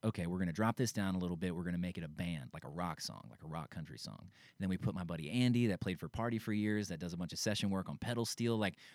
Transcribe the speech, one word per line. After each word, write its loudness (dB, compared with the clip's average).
"Okay, 2
we're 0
gonna 2
drop 2
this 2
down 0
a 2
little 0
bit. 0
We're -4
gonna 0
make -2
it -4
a -6
band, -4
like -10
a -10
rock -2
song, -10
like -20
a -12
rock -6
country -8
song." -12
And -16
then 0
we 2
put 0
my -4
buddy -4
Andy, 6
that 4
played 0
for -4
Party 0
for -2
years, 2
that -4
does -4
a -4
bunch -4
of -6
session 2
work 0
on -6
pedal 0
steel. 2
Like, 2